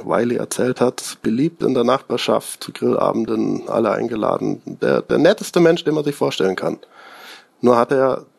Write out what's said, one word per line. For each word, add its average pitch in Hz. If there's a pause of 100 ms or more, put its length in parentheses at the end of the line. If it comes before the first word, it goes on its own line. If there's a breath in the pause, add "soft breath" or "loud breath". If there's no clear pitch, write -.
Wiley 120
erzählt -
hat, -
beliebt 135
in 120
der 127
Nachbarschaft, 117
zu -
Grillabenden, 110
alle 110
eingeladen, 101
der, 64
der -
netteste 175
Mensch, 165
den 151
man 151
sich 143
vorstellen 135
kann. - (880 loud breath)
Nur 120
hat 120
er 135 (120)